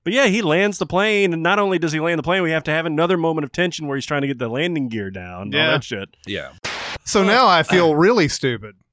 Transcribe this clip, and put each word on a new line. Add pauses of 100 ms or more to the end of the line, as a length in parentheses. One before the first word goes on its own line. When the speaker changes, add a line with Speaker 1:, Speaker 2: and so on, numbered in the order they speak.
Speaker 1:
But
yeah,
he
lands
the
plane,
and
not
only
does
he
land
the
plane,
we
have
to
have
another
moment
of
tension
where
he's
trying
to
get
the
landing
gear
down
and
all
Speaker 2:
Yeah.
Speaker 1:
that
shit.
Speaker 3:
Yeah. (540)
Speaker 2:
So
now
I
feel
really
stupid. (160)